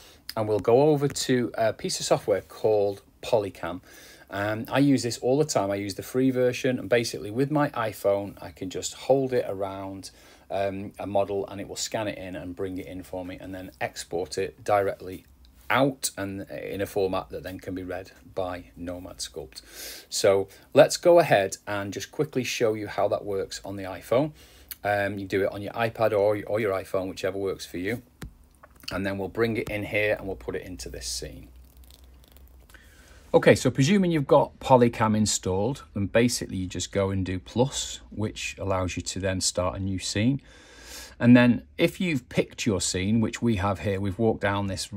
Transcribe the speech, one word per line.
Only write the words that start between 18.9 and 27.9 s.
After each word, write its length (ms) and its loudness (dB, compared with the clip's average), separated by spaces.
Sculpt. 440 -12
So 380 4
let's 220 8
go 240 8
ahead 380 2
and 240 -4
just 200 -10
quickly 340 -4
show 300 0
you 120 -8
how 220 -2
that 160 -2
works 400 -6
on 100 -10
the 80 -10
iPhone. 480 0
Um, 320 0
you 80 -6
do 180 2
it 80 2
on 100 -10
your 120 -8
iPad 380 0
or, 360 4
or 140 -2
your 120 0
iPhone, 360 -2
whichever 280 -4
works 280 -4
for 120 -12
you. 240 -4